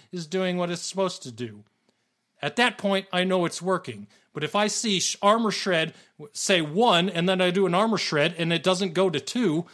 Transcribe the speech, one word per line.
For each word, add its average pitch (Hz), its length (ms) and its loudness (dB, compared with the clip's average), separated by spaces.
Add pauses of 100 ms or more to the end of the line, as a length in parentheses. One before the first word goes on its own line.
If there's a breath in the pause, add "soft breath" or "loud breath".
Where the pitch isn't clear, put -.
(120)
is 170 160 -8
doing 185 280 -2
what 175 140 -2
it's 170 100 -6
supposed 185 440 -4
to 127 80 -12
do. 107 320 -10 (760)
At 147 160 -6
that 240 220 2
point, 196 340 0
I 180 120 0
know 185 200 2
it's - 160 -4
working. 143 460 -4 (260 soft breath)
But 147 120 -6
if 147 100 -6
I 208 120 2
see 208 340 -2
sh-, - 220 -2
armor 214 280 4
shred, 165 440 -2 (240 soft breath)
w-, 151 160 -18
say, 185 260 2
one, 175 480 4
and 170 180 -2
then 190 140 2
I 180 100 4
do 190 140 2
an 175 100 2
armor 214 220 2
shred 160 400 0
and 170 160 -2
it 160 100 0
doesn't 185 300 0
go 185 160 2
to 151 100 -2
two, 175 560 -2